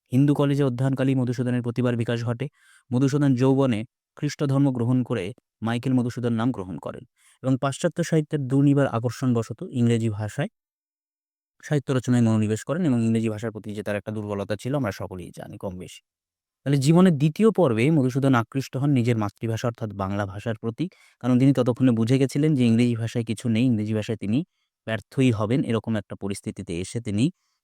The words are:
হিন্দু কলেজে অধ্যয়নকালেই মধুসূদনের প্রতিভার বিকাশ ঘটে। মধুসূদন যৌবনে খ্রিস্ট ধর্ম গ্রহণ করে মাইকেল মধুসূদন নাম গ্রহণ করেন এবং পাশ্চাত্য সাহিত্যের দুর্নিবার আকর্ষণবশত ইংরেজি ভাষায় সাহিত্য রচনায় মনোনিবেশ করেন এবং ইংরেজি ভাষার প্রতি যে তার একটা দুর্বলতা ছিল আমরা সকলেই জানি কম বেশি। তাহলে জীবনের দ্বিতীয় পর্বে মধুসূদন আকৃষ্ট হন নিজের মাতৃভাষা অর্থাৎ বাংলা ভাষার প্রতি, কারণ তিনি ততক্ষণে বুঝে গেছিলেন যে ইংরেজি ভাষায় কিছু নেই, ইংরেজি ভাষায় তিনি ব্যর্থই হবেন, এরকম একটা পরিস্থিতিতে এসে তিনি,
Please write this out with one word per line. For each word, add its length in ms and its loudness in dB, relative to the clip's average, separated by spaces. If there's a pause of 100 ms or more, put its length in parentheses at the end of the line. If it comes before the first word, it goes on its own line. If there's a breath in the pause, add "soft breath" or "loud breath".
(120)
হিন্দু 220 4
কলেজে 300 2
অধ্যয়নকালেই 520 0
মধুসূদনের 460 -2
প্রতিভার 340 -2
বিকাশ 280 -2
ঘটে। 240 -4 (460 soft breath)
মধুসূদন 420 2
যৌবনে 500 2 (300)
খ্রিস্ট 280 -6
ধর্ম 280 2
গ্রহণ 320 0
করে 300 -4 (280)
মাইকেল 320 -2
মধুসূদন 400 0
নাম 180 0
গ্রহণ 260 -8
করেন 260 -12 (400 soft breath)
এবং 180 2
পাশ্চাত্য 420 -2
সাহিত্যের 440 -2
দুর্নিবার 400 4
আকর্ষণবশত 840 -2
ইংরেজি 380 2
ভাষায় 380 -6 (1160)
সাহিত্য 300 -2
রচনায় 280 2
মনোনিবেশ 420 2
করেন 220 -4
এবং 200 2
ইংরেজি 240 0
ভাষার 220 -6
প্রতি 240 -12
যে 80 -8
তার 120 -4
একটা 160 -6
দুর্বলতা 440 -6
ছিল 200 -4
আমরা 160 -2
সকলেই 440 -12
জানি 220 -14
কম 200 -10
বেশি। 240 -16 (640)
তাহলে 140 2
জীবনের 400 6
দ্বিতীয় 340 2
পর্বে 400 2
মধুসূদন 440 2
আকৃষ্ট 420 -2
হন 120 0
নিজের 280 2
মাতৃভাষা 500 -4
অর্থাৎ 260 -6
বাংলা 320 -4
ভাষার 360 -8
প্রতি, 260 -6 (320 soft breath)
কারণ 200 2
তিনি 140 6
ততক্ষণে 380 2
বুঝে 280 2
গেছিলেন 360 2
যে 100 4
ইংরেজি 300 4
ভাষায় 300 -4
কিছু 240 -4
নেই, 140 2
ইংরেজি 300 0
ভাষায় 240 -4
তিনি 260 -2 (420)
ব্যর্থই 460 0
হবেন, 320 0
এরকম 320 -2
একটা 200 -8
পরিস্থিতিতে 640 -8
এসে 220 -8
তিনি, 300 0 (320)